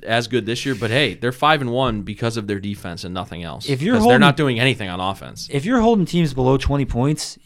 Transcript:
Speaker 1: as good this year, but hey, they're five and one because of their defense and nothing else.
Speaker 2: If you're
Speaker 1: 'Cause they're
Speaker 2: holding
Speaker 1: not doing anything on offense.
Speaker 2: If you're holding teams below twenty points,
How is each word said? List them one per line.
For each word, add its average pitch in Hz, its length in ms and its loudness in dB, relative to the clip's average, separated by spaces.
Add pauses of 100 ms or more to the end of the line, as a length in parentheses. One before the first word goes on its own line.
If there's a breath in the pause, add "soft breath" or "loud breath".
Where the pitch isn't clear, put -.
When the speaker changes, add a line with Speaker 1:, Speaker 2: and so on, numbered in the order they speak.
Speaker 1:
as 117 240 0
good 110 180 0
this 113 180 -4
year, 135 120 -2
but 107 160 -2
hey, 120 240 0
they're 120 160 -2
five 151 300 2
and 123 100 -2
one 120 320 0
because 113 340 -4
of 104 80 -6
their 101 140 -4
defense 95 440 -8
and 90 120 -8
nothing 87 260 -8
else. 82 260 -10
Speaker 2:
If 135 140 -2
you're 226 140 2
Speaker 1:
'Cause 220 80 4
they're 240 80 6
Speaker 2:
holding - 100 8
Speaker 1:
not 143 160 6
doing 131 220 0
anything 120 300 0
on 90 100 -6
offense. 92 500 -6
Speaker 2:
If 139 160 -4
you're 240 160 2
holding 220 240 4
teams 160 300 0
below 131 220 4
twenty 139 280 0
points, 143 600 -2